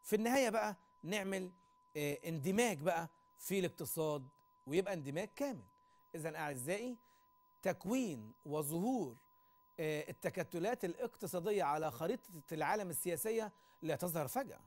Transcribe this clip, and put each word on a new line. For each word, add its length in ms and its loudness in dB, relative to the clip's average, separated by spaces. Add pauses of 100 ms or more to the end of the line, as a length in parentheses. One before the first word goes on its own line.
في 120 2
النهاية 340 4
بقى 260 2 (280)
نعمل، 480 -2 (460)
آه، 280 0
اندماج 560 2
بقى 280 2 (300)
في 200 0
الاقتصاد 680 0 (400)
ويبقى 260 2
اندماج 420 -4
كامل. 280 -4 (520)
إذن 200 -4
أعزائي، 600 -2 (680)
تكوين 720 0 (120)
وظهور، 680 0 (640)
آه، 300 -2
التكتلات 760 -2
الاقتصادية 760 0
على 280 2
خريطة 380 -2 (220)
العالم 380 0
السياسية 640 0 (300)
لا 140 0
تظهر 320 0
فجأة 400 -2